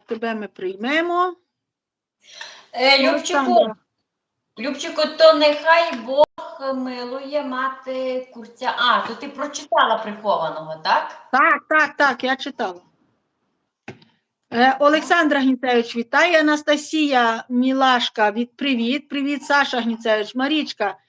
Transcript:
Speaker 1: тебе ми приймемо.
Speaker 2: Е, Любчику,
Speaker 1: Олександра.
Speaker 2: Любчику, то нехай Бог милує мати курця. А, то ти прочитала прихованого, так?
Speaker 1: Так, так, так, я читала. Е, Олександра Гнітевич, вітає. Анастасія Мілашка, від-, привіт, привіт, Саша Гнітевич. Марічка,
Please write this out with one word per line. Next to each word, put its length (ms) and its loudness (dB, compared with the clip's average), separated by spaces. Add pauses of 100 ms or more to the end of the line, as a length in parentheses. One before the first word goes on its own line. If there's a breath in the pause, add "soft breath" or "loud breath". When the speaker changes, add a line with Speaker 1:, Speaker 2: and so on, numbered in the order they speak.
Speaker 1:
тебе 300 -6
ми 120 -10
приймемо. 880 -2 (1400 loud breath)
Speaker 2:
Е, 240 4
Любчику, 420 0
Speaker 1:
Олександра. 360 4 (840)
Speaker 2:
Любчику, 420 -6 (160)
то 160 8
нехай 640 2
Бог 300 2 (500)
милує 680 -6
мати 880 -6
курця. 440 -8
А, 300 2
то 80 -6
ти 120 -12
прочитала 720 0
прихованого, 840 -4
так? 320 0 (160)
Speaker 1:
Так, 380 2
так, 280 0
так, 260 2
я 120 0
читала. 460 -8 (1700)
Е, 260 4
Олександра 600 4
Гнітевич, 560 0
вітає. 440 2
Анастасія 1120 0
Мілашка, 840 2
від-, 260 -6
привіт, 520 -2
привіт, 360 -4
Саша 360 0
Гнітевич. 540 -2
Марічка, 640 -4 (120)